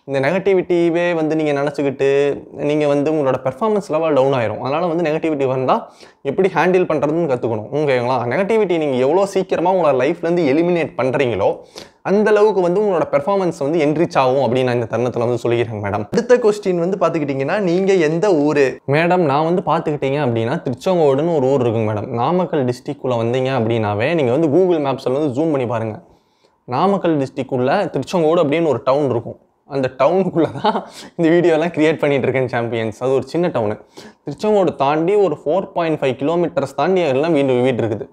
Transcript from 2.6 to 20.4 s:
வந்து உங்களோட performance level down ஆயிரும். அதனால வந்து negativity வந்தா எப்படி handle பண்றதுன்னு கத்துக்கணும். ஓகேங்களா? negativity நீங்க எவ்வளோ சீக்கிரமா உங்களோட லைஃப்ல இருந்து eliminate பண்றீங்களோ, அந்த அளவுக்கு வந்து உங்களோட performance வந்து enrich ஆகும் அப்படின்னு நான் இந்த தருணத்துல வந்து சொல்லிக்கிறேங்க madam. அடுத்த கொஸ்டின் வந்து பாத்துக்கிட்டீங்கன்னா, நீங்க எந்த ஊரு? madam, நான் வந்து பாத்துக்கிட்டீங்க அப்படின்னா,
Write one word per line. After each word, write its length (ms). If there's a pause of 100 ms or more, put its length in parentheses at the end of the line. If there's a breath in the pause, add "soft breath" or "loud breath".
வந்து 240
உங்களோட 320
performance 460
level 240
down 200
ஆயிரும். 240
அதனால 280
வந்து 260
negativity 360
வந்தா 440 (300 loud breath)
எப்படி 280
handle 360
பண்றதுன்னு 480
கத்துக்கணும். 400
ஓகேங்களா? 520
negativity 520
நீங்க 180
எவ்வளோ 300
சீக்கிரமா 480
உங்களோட 220
லைஃப்ல 360
இருந்து 220
eliminate 500
பண்றீங்களோ, 540 (440 loud breath)
அந்த 280
அளவுக்கு 320
வந்து 200
உங்களோட 200 (100)
performance 480
வந்து 200
enrich 380
ஆகும் 180
அப்படின்னு 280
நான் 100
இந்த 240
தருணத்துல 220
வந்து 240
சொல்லிக்கிறேங்க 400
madam. 280
அடுத்த 260
கொஸ்டின் 420
வந்து 180
பாத்துக்கிட்டீங்கன்னா, 640
நீங்க 340
எந்த 420
ஊரு? 520
madam, 300
நான் 260
வந்து 220
பாத்துக்கிட்டீங்க 480
அப்படின்னா, 500